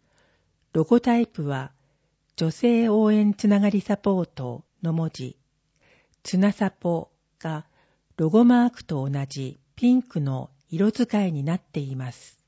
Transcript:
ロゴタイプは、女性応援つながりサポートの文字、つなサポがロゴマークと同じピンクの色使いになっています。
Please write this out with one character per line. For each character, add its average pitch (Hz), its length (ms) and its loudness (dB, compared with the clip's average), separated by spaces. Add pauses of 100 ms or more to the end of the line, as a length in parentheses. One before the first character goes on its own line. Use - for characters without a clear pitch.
(720)
ロ 160 120 0
ゴ 240 160 4
タ 233 180 2
イ 233 80 0
プ 147 200 -10
は、 135 260 -8 (640)
女 160 140 -2
性 233 380 2
応 214 220 4
援 208 240 2
つ - 140 0
な 202 120 4
が 202 100 2
り 202 100 0
サ 202 160 -4
ポ 196 240 0
ー 170 60 -4
ト 123 380 -10 (180)
の 165 100 -2
文 160 200 -2
字、 127 240 -12 (840)
つ - 160 -4
な 196 140 2
サ 196 180 -2
ポ 170 400 -6 (280)
が 156 280 -10 (500)
ロ 160 140 0
ゴ 226 140 6
マ 240 220 6
ー 240 40 0
ク - 140 -20
と 139 240 -6
同 139 180 -4
じ 135 320 -12 (180)
ピ 247 180 2
ン 254 80 2
ク 175 180 -6
の 131 300 -6 (180)
色 196 240 0
使 214 320 -2
い 175 80 -2
に 143 100 -6
な 160 140 -4
っ - 40 -8
て - 200 -10
い 135 160 -8
ま 127 160 -10
す。 - 360 -20